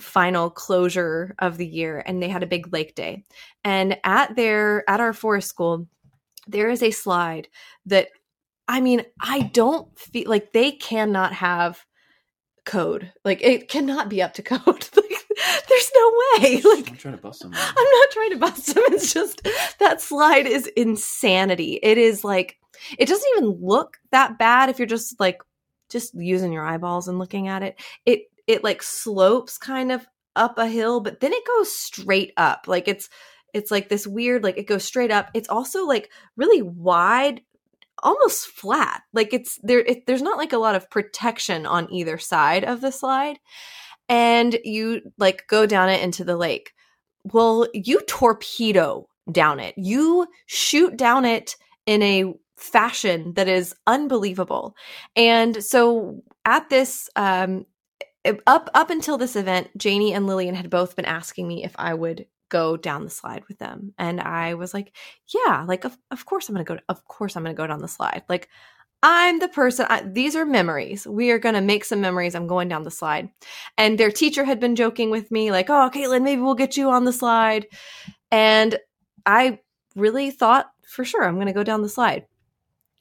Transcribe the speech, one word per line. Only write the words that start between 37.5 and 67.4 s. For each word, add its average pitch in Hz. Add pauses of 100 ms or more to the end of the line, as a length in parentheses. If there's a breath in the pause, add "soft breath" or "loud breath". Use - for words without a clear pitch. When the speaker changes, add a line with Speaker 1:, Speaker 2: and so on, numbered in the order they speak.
Speaker 1:
almost 466
flat. - (100)
Like, 220
it's -
there, 240
it, 240
there's 254
not, 370
like, 311
a 240
lot 220
of 185
protection 208
on 170
either 165
side 165
of 240
the 269
slide. 277 (720 loud breath)
And 233
you, 220 (160)
like, 190
go 214
down 190
it 190
into 180
the 175
lake. 170 (500)
Well, 226
you 226
torpedo 220 (220)
down 151
it. 98
You 302 (200 soft breath)
shoot -
down 247
it 233 (320 soft breath)
in 208
a 190 (220)
fashion 180
that 190
is 185 (140)
unbelievable. 214 (400 loud breath)
And 226
so 233 (200)
at 277
this, 262
um, 190 (800)
up, 311
up 320
until 311
this 247
event, 185
Janie 202
and 202
Lillian 185
had 175
both 180
been -
asking 165
me 170
if 180
I 170
would 165 (220)
go 165
down 160
the 170
slide -
with 202
them. -
And 170
I 170
was 175
like, 202 (400 loud breath)
"Yeah, 247
like, 185
of, 247 (140)
of -
course -
I'm 208
gonna 170
go, 165 (100)
of -
course -
I'm 165